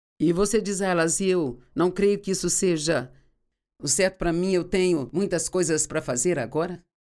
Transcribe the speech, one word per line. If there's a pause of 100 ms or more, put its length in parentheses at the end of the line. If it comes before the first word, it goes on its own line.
(200)
e
você
diz
a
elas,
"Eu (160)
não
creio
que
isso
seja (720)
o
certo
pra
mim,
eu
tenho
muitas
coisas
pra
fazer
agora. (200)